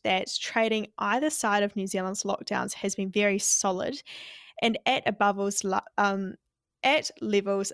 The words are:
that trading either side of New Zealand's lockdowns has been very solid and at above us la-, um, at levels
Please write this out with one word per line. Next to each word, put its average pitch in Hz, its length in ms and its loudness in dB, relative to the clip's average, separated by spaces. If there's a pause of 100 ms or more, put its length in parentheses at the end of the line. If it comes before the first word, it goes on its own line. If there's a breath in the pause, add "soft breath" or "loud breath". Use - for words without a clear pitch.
that 190 380 0
trading 220 480 0 (100)
either 240 320 2
side 208 320 2
of 202 140 0
New 196 100 -2
Zealand's 190 380 -4
lockdowns 196 480 -2
has - 240 -4
been 190 160 -4
very 202 260 2
solid - 640 0 (580 loud breath)
and 226 240 2
at - 220 2
above 202 320 2
us 202 240 -2
la-, 190 180 0 (180)
um, 196 360 0 (480)
at 277 260 4 (120)
levels 202 540 0